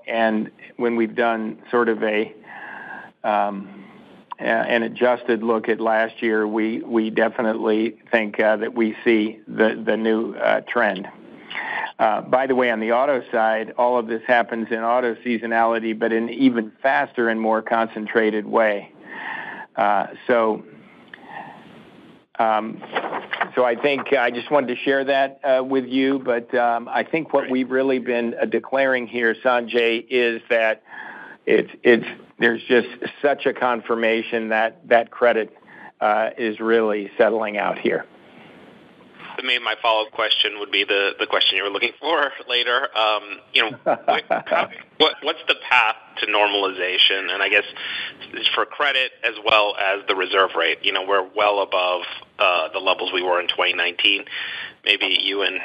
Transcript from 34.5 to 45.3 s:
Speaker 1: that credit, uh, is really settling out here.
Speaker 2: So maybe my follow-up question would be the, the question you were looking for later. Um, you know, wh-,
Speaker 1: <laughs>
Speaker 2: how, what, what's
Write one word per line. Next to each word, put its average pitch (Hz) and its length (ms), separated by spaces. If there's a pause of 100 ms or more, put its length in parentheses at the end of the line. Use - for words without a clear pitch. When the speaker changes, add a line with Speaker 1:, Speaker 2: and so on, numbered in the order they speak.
Speaker 1:
that 117 240
credit, 113 420 (460)
uh, 107 380
is 113 240
really 110 560
settling 107 400
out 95 200
here. - 280 (1300)
Speaker 2:
So 127 80
maybe 123 180
my 107 180
follow-up 110 300
question 104 480
would 101 120
be 98 120
the, 101 340
the 107 80
question 98 300
you 95 80
were 101 60
looking 101 280
for 143 320 (200)
later. 123 480
Um, 104 420 (140)
you 131 80
know, 110 240
wh-, - 340 (100)
Speaker 1:
<laughs> - 180
Speaker 2:
how, - 220 (280)
what, 156 240
what's 151 260